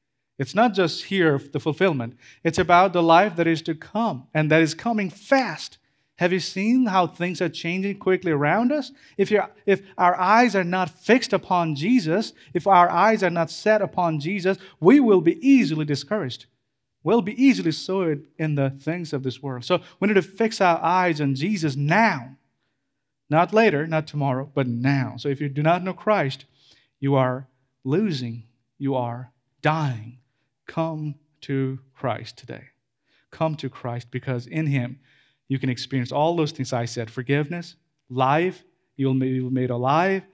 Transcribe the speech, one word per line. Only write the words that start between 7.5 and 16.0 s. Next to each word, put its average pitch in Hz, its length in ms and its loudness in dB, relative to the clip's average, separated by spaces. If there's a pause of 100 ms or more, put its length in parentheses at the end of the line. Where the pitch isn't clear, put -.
quickly 185 340 0
around 151 400 2
us? 302 180 -4 (280)
If 196 120 0
you're, 208 200 0 (160)
if 196 160 0 (160)
our 180 200 4
eyes 208 380 4
are 185 80 2
not 185 260 -2
fixed - 420 0
upon 175 420 0
Jesus, 175 580 0 (220)
if 175 120 -4
our 175 220 8
eyes 190 340 2
are 180 80 2
not 170 200 -2
set 214 320 2
upon 165 380 -2
Jesus, 185 360 -2 (240)
we 220 180 8
will 214 220 4
be 175 260 -2
easily 190 380 4
discouraged. 147 600 -6 (560)